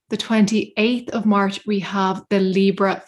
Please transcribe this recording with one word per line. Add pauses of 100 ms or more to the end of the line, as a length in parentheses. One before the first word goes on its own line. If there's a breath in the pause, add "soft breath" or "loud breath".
the
twenty-eighth
of
March,
we
have
the
Libra